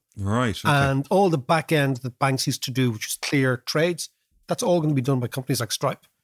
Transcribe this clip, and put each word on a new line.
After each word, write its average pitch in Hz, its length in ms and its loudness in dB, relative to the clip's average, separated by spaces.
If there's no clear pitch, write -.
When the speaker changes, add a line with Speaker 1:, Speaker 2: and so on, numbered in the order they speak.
Speaker 1:
Right. 104 400 0
Okay. - 120 -2
Speaker 2:
And 139 400 2
all 196 200 4
the 160 80 2
back 156 340 -2
end 139 260 2
that 123 220 -10
banks 135 280 0
used 135 160 -4
to - 80 -6
do, 123 200 2
which 107 160 -8
was - 140 -8
clear 135 360 0
trades, 165 520 -2
that's - 160 -4
all 180 180 2
gonna 151 120 2
be 135 80 2
done 131 180 0
by 120 80 -2
companies 131 340 -4
like 110 100 -4
Stripe. - 340 -4